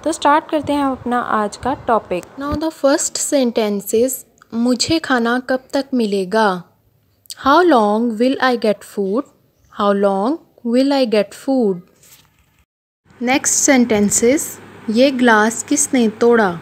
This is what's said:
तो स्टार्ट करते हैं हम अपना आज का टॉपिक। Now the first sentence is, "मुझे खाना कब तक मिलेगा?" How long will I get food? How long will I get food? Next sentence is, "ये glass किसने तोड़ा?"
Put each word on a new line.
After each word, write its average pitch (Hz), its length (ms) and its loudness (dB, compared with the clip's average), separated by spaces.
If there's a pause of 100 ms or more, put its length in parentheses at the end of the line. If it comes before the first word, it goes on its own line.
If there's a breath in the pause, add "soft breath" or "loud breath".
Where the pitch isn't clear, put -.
तो 302 80 -2
स्टार्ट 311 400 0
करते 285 220 -4
हैं 285 100 -2
हम 269 80 -2
अपना 247 280 -4
आज 208 380 -4
का 254 160 -6
टॉपिक। 208 500 -4
Now 285 320 -8
the 320 160 -4 (140)
first 285 320 0 (160)
sentence 226 640 -2
is, 254 160 2 (420)
"मुझे 247 460 0
खाना 240 400 -2
कब 262 200 -4 (140)
तक 277 200 -2
मिलेगा?" 196 720 0 (840)
How 311 160 6
long 220 360 4 (220)
will 262 200 2
I 254 160 0
get 214 220 0
food? 202 420 -4 (600)
How 202 140 2 (100)
long 202 320 0 (300)
will 262 240 0
I 262 220 0
get - 360 -4
food? 233 260 0 (1500)
Next 254 320 0
sentence 233 680 2
is, 262 220 2 (440)
"ये 247 220 4
glass 226 520 2
किसने 254 460 0
तोड़ा?" 214 520 2